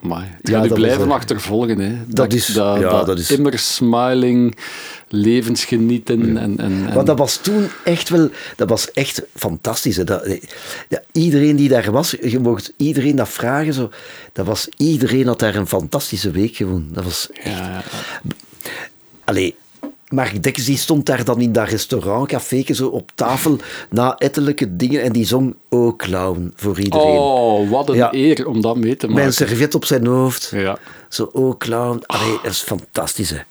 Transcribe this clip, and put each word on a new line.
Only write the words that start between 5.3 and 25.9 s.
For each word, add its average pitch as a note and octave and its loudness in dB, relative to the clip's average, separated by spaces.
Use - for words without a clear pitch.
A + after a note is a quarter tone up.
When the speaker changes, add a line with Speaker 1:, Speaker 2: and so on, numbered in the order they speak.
Speaker 2:
Ja. A2+ -2
Speaker 1:
en, G#2 -2
en, - -
en G#2+ -4
Speaker 2:
Want B2+ 4
dat D3+ 4
was C3+ 0
toen G#3 0
echt E3+ 0
wel, E3 4
dat G#2 0
was - 0
echt - -4
fantastisch, A2 -4
hè. F2+ 0
Dat, F2 -2
ja, - -4
iedereen D3+ 4
die C#3+ 4
daar A2+ 4
was, C#3 0
je B2 0
mocht A#2+ 0
iedereen C#3+ 2
dat A#2+ 0
vragen, D3 -2
zo. B2+ -2
Dat F#2+ -4
was, G2+ -2
iedereen C3+ 2
had A#2+ 0
daar G#2+ 0
een G2 0
fantastische G2 -2
week G2+ -2
gewoon. F#2 -2
Dat F#2 -6
was - -6
echt - -8
Speaker 1:
Ja, F#2 -8
ja. F#2 -10
Speaker 2:
Allee, F#2+ -2
Mark A#2 -2
Dex, C3 -2
die C3+ 0
stond D3 0
daar B2 0
dan A#2+ 0
in A#2+ 2
dat A2 2
restaurantcaféke B2 -2
zo C3 -2
op - -6
tafel, C3 0
na B2 2
ettelijke C#3 0
dingen, B2 0
en B2 0
die A#2 2
zong B2+ 2
O A#2+ 2